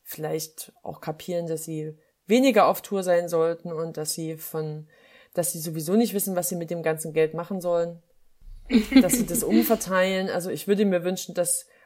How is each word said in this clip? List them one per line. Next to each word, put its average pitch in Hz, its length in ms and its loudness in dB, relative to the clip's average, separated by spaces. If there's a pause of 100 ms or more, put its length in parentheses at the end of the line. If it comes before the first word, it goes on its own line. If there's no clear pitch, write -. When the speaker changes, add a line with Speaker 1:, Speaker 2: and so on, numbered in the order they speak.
Speaker 1:
vielleicht 156 680 -8 (100)
auch - 200 -12
kapieren, 170 440 -6
dass 160 180 -6
sie 156 300 -8 (320)
weniger 220 420 6
auf - 120 0
Tour 196 220 -4
sein 175 260 2
sollten 165 440 0
und 160 260 -6
dass 156 160 -4
sie 160 240 -6
von, 156 500 -8 (460)
dass 170 180 0
sie 170 80 -8
sowieso 160 360 -4
nicht 220 180 4
wissen, 196 220 -2
was 180 120 -2
sie 185 80 -4
mit 165 140 -6
dem 170 120 -6
ganzen 160 300 -2
Geld 156 220 2
machen 170 260 -6
sollen, 170 420 -2 (1000)
dass 269 120 2
sie 240 120 0
das 170 160 -2
Speaker 2:
<laughs> - 20 -2
Speaker 1:
umverteilen. 190 840 2
Also 175 200 -4
ich - 180 -6
würde 202 160 4
mir 180 200 2
wünschen, 180 300 -4
dass - 320 -2 (200)